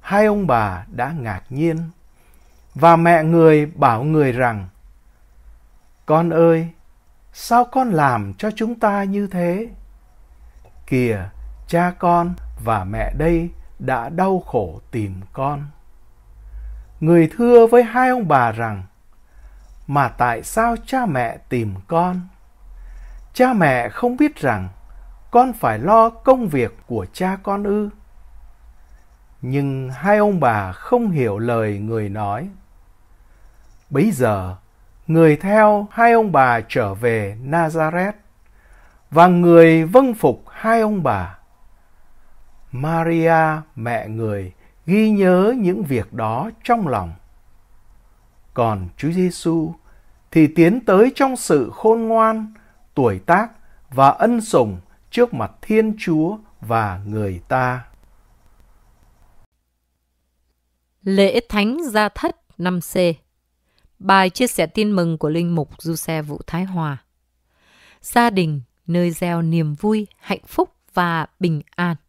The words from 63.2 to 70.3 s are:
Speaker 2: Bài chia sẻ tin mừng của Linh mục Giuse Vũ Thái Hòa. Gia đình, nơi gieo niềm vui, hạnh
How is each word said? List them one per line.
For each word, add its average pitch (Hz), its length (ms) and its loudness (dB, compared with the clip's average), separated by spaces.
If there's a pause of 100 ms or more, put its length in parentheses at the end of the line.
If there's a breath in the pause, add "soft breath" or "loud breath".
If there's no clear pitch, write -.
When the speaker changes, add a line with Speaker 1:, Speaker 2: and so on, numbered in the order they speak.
Speaker 2:
Bài 190 300 2
chia 247 180 -2
sẻ 170 180 -2
tin 208 260 -2
mừng 170 260 0
của 151 120 -4
Linh 170 260 -2
mục 151 140 -4 (120)
Giuse 160 400 -6
Vũ 147 260 -12
Thái 175 160 -6
Hòa. 165 340 -6 (1040 soft breath)
Gia 240 280 2
đình, 160 320 -2 (260)
nơi 175 240 0
gieo 170 300 -4
niềm 160 340 0
vui, 214 320 -2 (120)
hạnh - 280 -8